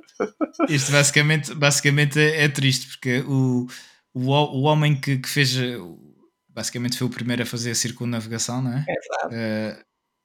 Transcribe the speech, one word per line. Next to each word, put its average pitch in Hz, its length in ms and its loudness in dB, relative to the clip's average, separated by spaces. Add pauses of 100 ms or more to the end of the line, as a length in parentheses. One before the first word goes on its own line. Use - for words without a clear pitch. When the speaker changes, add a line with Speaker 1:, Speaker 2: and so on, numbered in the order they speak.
(200)
Speaker 1:
<laughs> - 500 -4
Speaker 2:
Isto 139 220 0
basicamente, 147 640 2
basicamente 143 640 2
é, 151 240 4
é 147 60 6
triste, 135 400 2
porque 127 320 -2
o, 131 460 2 (460)
o, 127 180 -2
o 143 320 2
homem 147 360 4
que, 135 180 0
que 131 120 -8
fez, 131 280 2
eh, 123 200 -2 (720)
basicamente 120 480 -6
foi 127 100 0
o - 20 -4
primeiro 120 340 -2
a - 20 -6
fazer 120 260 -6
a 113 40 -2
circunnavegação, 120 840 -4
não 123 120 -2
é? 143 140 -4
Speaker 1:
É 180 60 -2
verdade. - 420 -6
Speaker 2:
Eh, 110 480 -4 (420)